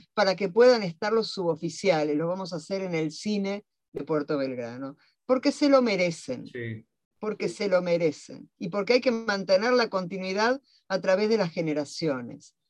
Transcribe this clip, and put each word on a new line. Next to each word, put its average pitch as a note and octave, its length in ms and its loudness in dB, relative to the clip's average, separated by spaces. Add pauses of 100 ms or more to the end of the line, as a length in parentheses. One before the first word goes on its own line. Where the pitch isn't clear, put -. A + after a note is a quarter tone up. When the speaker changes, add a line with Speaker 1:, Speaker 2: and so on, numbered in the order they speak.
(140)
Speaker 1:
para G3 220 4
que F#3+ 140 -2
puedan A#3 340 8
estar G#3 300 -4
los A3 180 0
suboficiales, E3 840 0
lo E3 100 -2
vamos F3+ 240 -6
a F3 60 -6
hacer G3 240 -6
en F3+ 120 -6
el D#3 180 -2
cine G3+ 520 -4 (300)
de D3 100 -8
Puerto D3+ 340 -2
Belgrano, C3 600 -6 (280)
porque B3+ 280 2
se C#4+ 160 2
lo C4+ 120 6
merecen, F3 640 -2
Speaker 2:
Sí. A2+ 400 -10 (340)
Speaker 1:
porque G#3 280 -4
se G3 220 -4
lo F3+ 120 4
merecen, E3+ 760 -2
y G3 100 -8
porque G3 260 0
hay B3+ 80 4
que B3+ 100 0
mantener G#3 600 0
la A#3+ 180 2
continuidad F#3+ 680 -2 (300)
a F#3+ 100 0
través F#3+ 300 2
de A3+ 80 4
las F3+ 160 0
generaciones. D3 1040 -4 (120)